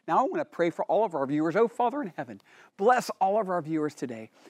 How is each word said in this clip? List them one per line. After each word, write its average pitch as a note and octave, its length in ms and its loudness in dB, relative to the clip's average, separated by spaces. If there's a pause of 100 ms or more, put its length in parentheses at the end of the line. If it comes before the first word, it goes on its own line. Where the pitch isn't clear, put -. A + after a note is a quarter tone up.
Now E3+ 100 4
I B3 40 4
want C#4+ 160 -2
to C#3+ 60 -2
pray F3 240 0
for - 160 -4
all G3+ 200 2
of F3 100 -4
our C#3 100 0
viewers. D3+ 300 0
Oh, A3+ 140 4
Father B3 320 -2
in G3+ 160 -8
heaven, A#2+ 240 -12 (340)
bless A#3 340 2 (120)
all G3 180 2
of F#3+ 100 -2
our F3 120 0
viewers D3+ 340 -2
today. A2+ 340 -8 (200)